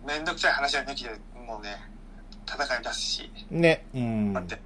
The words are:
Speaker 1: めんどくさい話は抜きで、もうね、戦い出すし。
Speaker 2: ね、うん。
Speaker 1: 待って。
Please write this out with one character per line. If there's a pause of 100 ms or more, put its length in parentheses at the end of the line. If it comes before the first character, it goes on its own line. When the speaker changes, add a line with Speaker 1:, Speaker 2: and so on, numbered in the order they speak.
Speaker 1:
め
ん
ど
く
さ
い
話
は
抜
き
で、 (340)
も
う
ね、 (680)
戦
い
出
す
し。 (180)
Speaker 2:
ね、 (100)
う
ん。
Speaker 1:
待
っ
て。